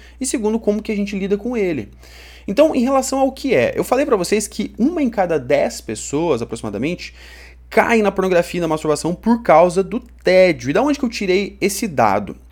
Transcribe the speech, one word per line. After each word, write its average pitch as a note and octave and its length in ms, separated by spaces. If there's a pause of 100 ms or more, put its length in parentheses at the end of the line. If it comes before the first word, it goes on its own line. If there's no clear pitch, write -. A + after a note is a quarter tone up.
(200)
e, C4 60
segundo, A3 320
como G#3+ 240
que A3 100
a G#3 40
gente G3+ 200
lida G3 220
com A#3+ 180
ele. E3+ 320 (600)
Então, D4+ 260
em C4 80
relação C4+ 380
ao C4+ 100
que C4 240
é, A#2+ 220
eu - 80
falei C4 200
pra B3 120
vocês G#3 320
que - 280
uma D#4 260
em A#3+ 80
cada F3 280
dez C#3+ 420
pessoas, C#3 640
aproximadamente, A#2 720 (540)
cai A3+ 340
na G3 80
pornografia F3+ 480
e - 20
na E3 60
masturbação D#3 480
por A#3 280
causa F3 420
do G3 160
tédio. F3 720
E - 20
da F#3+ 100
onde C#4+ 160
que - 60
eu A#3+ 40
tirei G3 520
esse G3+ 260
dado? G#2 480 (180)